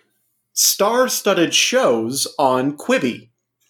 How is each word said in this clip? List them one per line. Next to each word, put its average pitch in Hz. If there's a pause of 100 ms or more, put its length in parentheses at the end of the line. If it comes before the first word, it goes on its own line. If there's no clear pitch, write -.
(520)
star-studded 202
shows 135 (100)
on 135
Quibi? 147 (400)